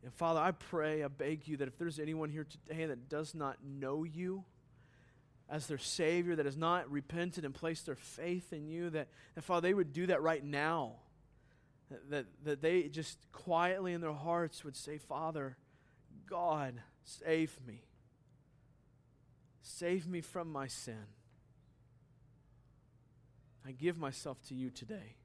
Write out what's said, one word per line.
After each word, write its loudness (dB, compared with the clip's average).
And -14
Father, 4
I 6
pray, 0
I 0
beg -2
you -2
that 0
if -10
there's -2
anyone -2
here -4
today -6
that -4
does -2
not -2
know -2
you -4
as -4
their -2
Savior, 2
that 2
has -2
not 2
repented -2
and -2
placed -4
their -4
faith -4
in -8
you, -4
that, -2
that, -8
Father, 4
they 8
would 4
do 2
that 6
right 4
now. 2
That, -14
that, -2
that 0
they 8
just -4
quietly 2
in -2
their 0
hearts 0
would -10
say, -8
"Father, -2
God, 2
save 2
me. -12
Save -2
me -2
from -6
my -4
sin. -8
I -12
give 0
myself -4
to -8
you -2
today." -10